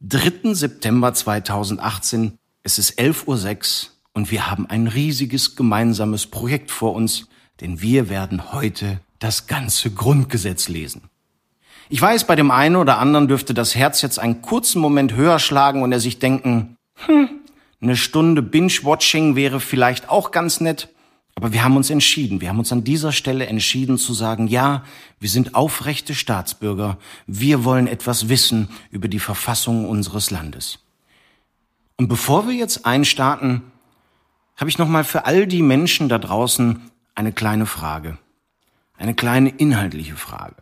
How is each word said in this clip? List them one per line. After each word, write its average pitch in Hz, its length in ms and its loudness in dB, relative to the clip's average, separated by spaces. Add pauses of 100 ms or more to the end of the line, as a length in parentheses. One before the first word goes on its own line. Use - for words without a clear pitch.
dritten 175 540 -2
September 123 600 0
zweitausendachtzehn. 107 1200 -4 (240)
Es - 160 -2
ist - 140 0
elf 151 360 0
Uhr 135 80 0
sechs - 600 -6 (140)
und 104 180 -4
wir 101 200 -2
haben 98 160 -6
ein 113 200 -2
riesiges 135 680 -2
gemeinsames 107 720 0
Projekt 120 440 -6
vor 110 240 -2
uns, 110 340 -2 (320)
denn 87 220 -8
wir 120 260 2
werden 95 440 -6
heute 101 480 -4 (180)
das - 280 -4
ganze 127 440 -4
Grundgesetz 104 760 0
lesen. 80 340 -10 (880)
Ich 139 100 -2
weiß, 220 260 4
bei 160 100 4
dem 147 140 6
einen 147 260 6
oder 135 220 4
anderen 143 300 4
dürfte 135 240 0
das 117 220 0
Herz 135 260 2
jetzt 139 180 -2
einen 117 240 -2
kurzen - 380 0
Moment 139 340 2
höher 156 240 4
schlagen 139 440 2
und 123 100 0
er 123 80 2
sich 117 180 -4
denken, 127 580 0 (300)
"Hm, 294 220 6 (540)
eine 120 140 2
Stunde 156 460 4
Binge-Watching 156 920 2
wäre 135 240 0
vielleicht 127 480 0
auch 196 220 2
ganz 170 300 0
nett." 160 280 -2 (460)
Aber 113 180 -4
wir 113 120 2
haben 131 120 6
uns 135 140 2
entschieden, 139 500 0
wir 87 80 -6
haben 101 100 -2
uns 117 140 -2
an 120 120 0
dieser 151 280 0
Stelle 131 340 -2
entschieden 127 520 0
zu - 160 -2
sagen, 110 320 -2
"Ja, 131 380 0 (340)
wir 107 100 -6
sind 123 260 0
aufrechte 143 600 -2
Staatsbürger, 101 840 -4 (300)
wir 120 380 2
wollen 127 220 4
etwas 113 420 -4
wissen 113 400 2 (220)
über 101 180 -6
die 98 120 -4
Verfassung 113 680 -2
unseres 104 420 -4
Landes." 78 480 -10 (1160)
Und 123 120 0
bevor 143 380 2
wir 254 80 -2
jetzt 233 320 -4
einstarten, 135 760 0 (920)
habe 151 140 -4
ich - 80 -4
noch 165 100 2
mal 160 160 2
für - 220 -4
all 185 200 4
die 180 160 0
Menschen 147 460 2
da 117 100 2
draußen 117 640 0 (320)
eine 107 180 -4
kleine 107 340 -2
Frage, 78 520 -8 (800)
eine 113 180 -4
kleine 127 340 4
inhaltliche 92 680 -2
Frage. - 460 -14